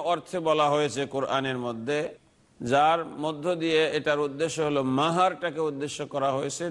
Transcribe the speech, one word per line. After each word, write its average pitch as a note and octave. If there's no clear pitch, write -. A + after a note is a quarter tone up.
অর্থে E3+
বলা D#3
হয়েছে C#3
কোরআনের C3+
মধ্যে, A#2+
যার D#3
মধ্য D3+
দিয়ে D#3+
এটার D3
উদ্দেশ্য C#3+
হলো C#3+
মাহারটাকে E3+
উদ্দেশ্য C#3
করা C#3
হয়েছে, C#3+